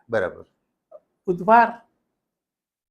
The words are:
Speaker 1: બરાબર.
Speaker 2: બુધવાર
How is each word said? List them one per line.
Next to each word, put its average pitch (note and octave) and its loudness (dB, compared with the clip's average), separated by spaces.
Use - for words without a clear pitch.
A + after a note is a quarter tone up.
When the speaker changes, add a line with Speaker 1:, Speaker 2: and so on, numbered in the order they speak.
Speaker 1:
બરાબર. F#2+ -4
Speaker 2:
બુધવાર G#3 2